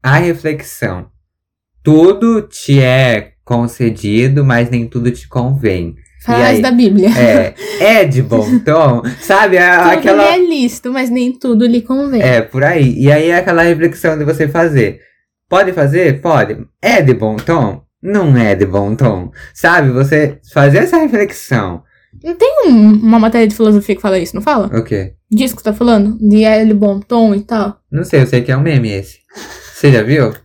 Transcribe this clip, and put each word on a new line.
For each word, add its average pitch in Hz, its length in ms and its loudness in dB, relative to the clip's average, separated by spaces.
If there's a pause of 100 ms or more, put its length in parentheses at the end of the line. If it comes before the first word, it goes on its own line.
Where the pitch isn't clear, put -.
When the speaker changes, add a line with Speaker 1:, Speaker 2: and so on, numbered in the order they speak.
Speaker 1:
a 135 140 2
reflexão. 147 920 -6 (760)
Tudo 202 560 2
te 139 400 -2
é 127 520 0 (120)
concedido, 117 1000 -2
mas 120 240 0
nem 120 160 -4
tudo 117 240 -4
te - 180 -14
convém. 117 680 -4 (260)
E - 40 -20
Speaker 2:
Frase 240 180 0 (140)
Speaker 1:
aí 220 40 0
Speaker 2:
da 254 120 0
Bíblia. 208 440 4
Speaker 1:
É, - 380 2 (260)
é 214 240 4
de 135 160 -2
bom 214 380 0
Speaker 2:
<laughs> - 20 2
Speaker 1:
tom, 147 420 0 (180)
sabe? 196 360 2
É 180 220 4
Speaker 2:
Tudo 175 140 4
Speaker 1:
aquela 202 440 2
Speaker 2:
lhe 359 80 2
é 349 40 -2
lícito, 254 440 -4
mas 254 160 -4
nem 247 240 -2
tudo 247 320 0
lhe 240 160 2
convém. 262 400 -4
Speaker 1:
É, 123 220 2
por 127 220 -4
aí. 147 340 2
E 135 120 2
aí 156 200 2
é 175 80 2
aquela 175 240 0
reflexão 165 560 -2
de 151 60 -4
você 147 240 -2
fazer. 147 520 -2 (480)
Pode 185 240 0
fazer? 151 480 0
Pode. 143 380 -2 (240)
É 220 180 2
de 127 140 2
bom 107 220 -4
tom? 117 460 -4 (200)
Não 175 340 0
é 107 200 2
de 98 100 0
bom 101 300 -4
tom. 101 340 -2 (240)
Sabe? 165 360 2
Você 139 480 0 (140)
fazer 143 260 4
essa 349 200 0
reflexão. 196 840 -4 (400)
Speaker 2:
Não 339 120 -8
tem 480 180 -2 (140)
um, 214 280 6
uma 220 260 2
matéria 226 260 2
de 208 80 -2
filosofia 208 400 0
que 196 80 -12
fala 190 160 -2
isso, 165 160 -6
não 214 80 -8
fala? 247 240 -2 (100)
Speaker 1:
O 113 60 -2
quê? 95 320 -8 (160)
Speaker 2:
Disso 247 240 -2
que - 80 -20
você 214 80 -4
tá - 20 -4
falando? 220 460 0
De 214 260 4
é 220 200 2
de 214 100 2
bom 202 260 0
tom 226 340 0
e 202 80 -4
tal? 208 360 -6 (120)
Speaker 1:
Não 151 140 -4
sei, 151 180 2
eu 117 40 2
sei 123 160 0
que 127 80 -6
é 131 60 0
um 135 60 -2
meme 135 280 0
esse. 95 280 -10 (540)
Você 143 200 2
já 117 100 2
viu? 120 320 0 (100)